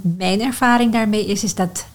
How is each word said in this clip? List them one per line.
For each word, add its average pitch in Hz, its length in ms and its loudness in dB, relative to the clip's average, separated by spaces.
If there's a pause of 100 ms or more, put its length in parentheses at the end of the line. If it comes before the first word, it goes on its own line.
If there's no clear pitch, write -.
mijn 185 400 0
ervaring 240 520 2
daarmee 214 320 0
is, 202 180 -2
is 208 120 -4
dat 180 400 -4